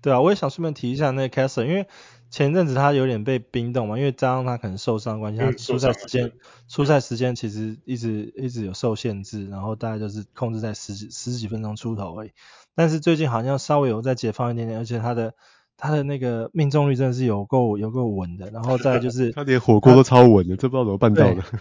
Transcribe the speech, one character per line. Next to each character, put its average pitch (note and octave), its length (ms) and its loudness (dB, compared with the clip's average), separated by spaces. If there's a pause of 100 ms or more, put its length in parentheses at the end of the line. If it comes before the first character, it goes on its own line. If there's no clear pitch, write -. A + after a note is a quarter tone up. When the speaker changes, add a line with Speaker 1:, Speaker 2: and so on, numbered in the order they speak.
Speaker 1:
对 C#3 100 2
啊， B2 80 4
我 E3 100 4
也 G3+ 60 2
想 C#3+ 140 -4
顺 E3+ 120 -10
便 D#3 120 -6
提 A#2+ 180 -6
一 C3+ 40 -6
下 C#3+ 140 0
那 C3+ 160 -2
个 - 20 -6
Kessler， C3 360 -2
因 D3+ 100 -2
为 G3 120 -4 (440)
前 C#3+ 220 0
阵 F3 140 2
子 C3+ 80 -2
他 C#3 180 2
有 C3 140 2
点 A2 180 -2
被 C3 140 -2
冰 A#2+ 340 -6
冻 A#2+ 160 -2
嘛， G#2+ 100 -6
因 C3+ 60 -2
为 C#3 80 0
加 B2+ 220 0
上 B2+ 100 -4
他 B2 140 -4
可 A2+ 100 -8
能 F#2+ 80 -8
受 A2+ 220 -2
伤 A2 160 -6
的 A2 60 -8
关 G#2+ 140 -8
系， A2 60 -6
Speaker 2:
嗯， C3 60 0
Speaker 1:
他 C3 60 0
出 B2 260 -4
赛 B2+ 140 0
时 - 140 -10
间， B2+ 160 -2
Speaker 2:
受 - 20 -2
伤 - 0 -
了， A#2+ 40 -6
对。 - 100 -16 (300)
Speaker 1:
出 - 160 -2
赛 C#3+ 160 2
时 B2 160 -8
间 B2 180 -2
其 A#2 140 -8
实 G#2+ 360 -8
一 B2+ 120 -8
直， A2 400 -6
一 C3 120 -8
直 A#2+ 180 -8
有 F#2+ 80 -8
受 A2+ 200 -2
限 G#2 280 -6
制， G2+ 260 -12
然 G2 140 -10
后 A2 120 -6
大 A2 180 -8
概 A2 60 -8
就 G#2+ 100 -6
是 G#2 160 -10 (100)
控 A#2 180 -6
制 A2 80 -6
在 A2 140 -6
十 - 200 -12
几， G2+ 160 -14
十 - 220 -10
几 A2+ 160 -8
分 A2 140 -8
钟 G#2+ 120 -8
出 A2+ 220 -8
头 F#2 220 -10
而 G#2+ 80 -12
已。 - 40 -18 (440)
但 E3 160 2
是 D#3 100 -2
最 E3 160 2
近 D3+ 120 -2
好 A#2 140 -2
像 C3+ 160 -2
稍 D3 220 0
微 C#3 80 0
有 A2+ 140 -2
在 B2+ 120 -2
解 A2+ 160 -4
放 A#2+ 220 -4
一 - 20 -4
点 A#2 140 -6
点， A2+ 100 -8
而 A#2 60 -6
且 A2+ 160 -6
他 A#2+ 140 -4
的， A2+ 200 -4 (420)
他 D3 140 -6
的 D3+ 140 0
那 C#3+ 160 -6
个 A#2 320 -4
命 D3 180 2
中 C#3+ 200 2
率 C3+ 40 2
真 C3 140 0
的 B2+ 40 0
是 B2+ 120 -2
有 G2+ 200 0
够， A#2 320 2
有 G#2+ 140 -4
够 B2 160 -2
稳 F#2 300 -4
的。 F#2+ 140 -14
然 A2 120 -10
后 B2+ 160 0
再 B2+ 160 2
来 A#2 60 2
就 B2 100 -2
是 B2 200 -2
Speaker 3:
<laughs> - 20 -10
他 D3 100 -8
连 C3 160 2
火 A2 220 6
锅 B2+ 160 10
都 C3 80 10
超 B2 240 8
稳 G2 180 8
的， F#2 80 -2
Speaker 1:
他 - 80 -6
Speaker 3:
这 C3 60 0
不 B2+ 80 -2
知 - 0 -
道 B2+ 80 0
怎 G#2 80 -2
么 G2 60 -2
办 A2+ 140 6
到 G2 220 6
的。 F#2 80 -6 (180)